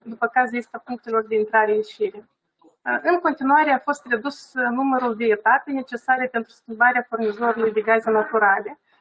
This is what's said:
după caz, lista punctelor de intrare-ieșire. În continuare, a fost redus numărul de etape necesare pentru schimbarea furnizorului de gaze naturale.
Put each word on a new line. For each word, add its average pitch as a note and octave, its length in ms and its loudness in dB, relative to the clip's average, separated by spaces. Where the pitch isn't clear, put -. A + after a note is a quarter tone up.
după A3+ 240 -6
caz, B3 240 0
lista A#3+ 260 -8
punctelor A3+ 460 -4
de G#3+ 120 -4
intrare-ieșire. G#3+ 920 0
În E4+ 180 2
continuare, D4 520 2
a B3+ 80 2
fost C#4+ 260 -6
redus B3 480 -6
numărul B3+ 600 -2
de A3+ 100 -2
etape A3+ 460 2
necesare B3+ 560 -2
pentru A#3 240 -6
schimbarea A#3+ 580 0
furnizorului A3+ 640 -2
de G#3+ 100 -2
gaze A3 280 2
naturale. G#3+ 720 0